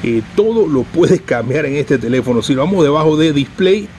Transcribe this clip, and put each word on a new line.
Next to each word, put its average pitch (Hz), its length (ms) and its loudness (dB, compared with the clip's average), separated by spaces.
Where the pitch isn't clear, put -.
Eh, 117 180 0
todo 220 320 2
lo 135 160 0
puedes 165 380 2
cambiar 127 440 -2
en 139 80 -4
este 143 240 0
teléfono. 120 460 -2
Si 139 100 -2
vamos 165 300 0
debajo 151 340 2
de 156 160 2
display 143 640 0